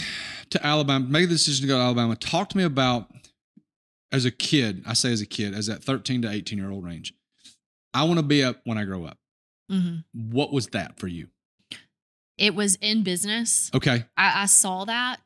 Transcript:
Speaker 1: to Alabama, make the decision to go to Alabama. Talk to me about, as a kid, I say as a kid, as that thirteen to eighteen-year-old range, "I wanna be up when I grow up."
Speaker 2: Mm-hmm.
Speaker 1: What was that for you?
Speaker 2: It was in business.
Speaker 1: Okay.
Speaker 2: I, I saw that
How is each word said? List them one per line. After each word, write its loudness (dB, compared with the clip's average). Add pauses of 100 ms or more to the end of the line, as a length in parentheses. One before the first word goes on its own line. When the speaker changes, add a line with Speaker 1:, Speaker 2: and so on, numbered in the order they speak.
(520)
Speaker 1:
to 0
Alabama, 2
make 4
the 2
decision 2
to 0
go 4
to 4
Alabama. 2
Talk -2
to -4
me 4
about, 0 (1000)
as 2
a 2
kid, 0
I -4
say 2
as 0
a -6
kid, -4
as -6
that -8
thirteen -2
to -4
eighteen-year-old -6
range, -12 (800)
"I 2
wanna 4
be 4
up 0
when -2
I -2
grow -6
up." -14 (520)
Speaker 2:
Mm-hmm. -4
Speaker 1:
What 0
was 0
that -6
for -8
you? -10 (1120)
Speaker 2:
It 2
was 2
in 0
business. -2
Speaker 1:
Okay. 2 (100)
Speaker 2:
I, 4
I -2
saw 2
that -4